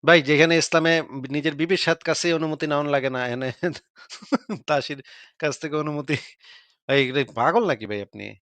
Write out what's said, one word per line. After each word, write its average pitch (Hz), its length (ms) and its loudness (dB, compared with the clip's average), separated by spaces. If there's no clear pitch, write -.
ভাই 165 160 8
যেখানে 151 360 4
ইসলামে 165 440 2
নিজের 147 260 -2
বিবির 170 220 0
সাথ - 260 0
কাছেই 165 300 0
অনুমতি 156 340 -2
নেওয়ান 147 200 0
লাগে 135 220 0
না, 127 180 -4
এনে 127 240 -4
<laughs> - 1040 -8
দাসীর 139 360 -2
কাছ 147 200 -4
থেকে 151 160 -8
অনুমতি, 147 400 -4
ভাই 135 220 2
এটা 131 260 -2
পাগল 175 320 2
নাকি 110 180 -2
ভাই 104 160 -6
আপনি? 104 340 -12